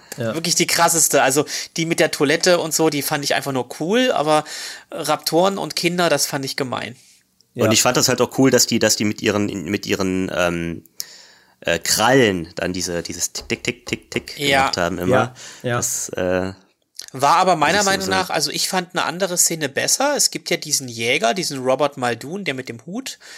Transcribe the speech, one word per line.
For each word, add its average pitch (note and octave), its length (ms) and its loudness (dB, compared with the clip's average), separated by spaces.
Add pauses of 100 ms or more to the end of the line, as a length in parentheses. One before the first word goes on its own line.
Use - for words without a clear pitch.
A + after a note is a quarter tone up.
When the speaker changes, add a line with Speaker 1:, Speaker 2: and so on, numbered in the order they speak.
(180)
Speaker 1:
ja. A2+ 180 -4
Speaker 2:
wirklich E3 180 -2
die E3 140 2
krasseste. E3 560 4
Also C3+ 220 4 (300)
die E3 120 -2
mit E3 120 0
der D#3 120 4
Toilette E3 480 2
und D#3 160 -4
so, D#3+ 160 4
die D3 100 -2
fand C#3+ 220 -2
ich - 100 0
einfach C#3 180 -2
nur B2 160 -2 (120)
cool, A3 320 2
aber D3+ 320 2 (480)
Raptoren D#3+ 680 0
und D#3 180 -6
Kinder, F3 340 0
das D3 180 0
fand C3+ 180 -4
ich C3+ 100 -8
gemein. B2 400 -6 (600)
Speaker 1:
Ja. - 100 0
Speaker 3:
Und G#2 60 4
ich A2+ 100 2
fand B2 160 2
das D3 100 2
halt B2 140 2
auch - 160 0
cool, C3 140 6
dass A#2+ 160 6
die, A#2 100 0
dass G#2+ 200 4
die A2 80 -2
mit G#2+ 180 -2
ihren, G#2 240 2 (180)
mit G2 220 -4
ihren, F#2+ 440 0
ähm, E2+ 520 -2 (800)
äh, E2+ 180 0
Krallen G#2+ 760 2
dann F2+ 180 -4
diese, F2 300 -4
dieses - 320 -8
Tick, - 140 -12
Tick, - 160 -4
Tick, - 240 -6
Tick, - 240 -8
Tick - 260 -8
Speaker 2:
Ja. C#3+ 220 2
Speaker 3:
gemacht C3+ 180 0
haben F2 220 0
immer. B2 340 0 (300)
Speaker 1:
Ja, B2+ 60 -4
ja. A#2+ 80 -2
Speaker 3:
Das, - 320 -6
äh, F#2 440 -2 (600)
Speaker 2:
War C#3 240 4
aber F#3 180 4
meiner D3+ 240 2
Speaker 3:
das - 20 0
ist G3 60 0
so - 20 0
Speaker 2:
Meinung F#3+ 160 -2
Speaker 3:
so F#3+ 60 -2
Speaker 2:
nach, F#3 180 -2
also D3+ 220 -2
ich - 180 -4
fand F3+ 240 -2
eine D3+ 120 -2
andere F3 340 -4
Szene D#3 300 0
besser. D3 460 0
Es - 140 2
gibt - 220 -6
ja E3+ 60 0
diesen C#3+ 300 -4
Jäger, B2 460 0
diesen D3+ 300 -4
Robert C3+ 340 0
Muldoon, B2 460 -4
der D3+ 100 -4
mit B2+ 160 -10
dem A#2 160 -12
Hut, A3+ 320 -10 (200)